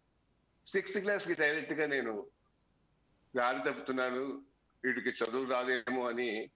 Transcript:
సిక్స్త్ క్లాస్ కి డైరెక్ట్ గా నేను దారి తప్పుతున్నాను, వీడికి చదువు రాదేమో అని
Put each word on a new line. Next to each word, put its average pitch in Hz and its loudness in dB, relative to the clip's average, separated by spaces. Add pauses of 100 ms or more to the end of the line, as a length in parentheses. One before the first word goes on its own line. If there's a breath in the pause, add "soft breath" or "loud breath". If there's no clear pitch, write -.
(640)
సిక్స్త్ 196 -2
క్లాస్ 196 0
కి 170 2
డైరెక్ట్ 156 2
గా 151 2
నేను 117 -2 (1080)
దారి 131 2
తప్పుతున్నాను, 131 -2 (400)
వీడికి 123 0
చదువు 120 0
రాదేమో 127 2
అని 117 -2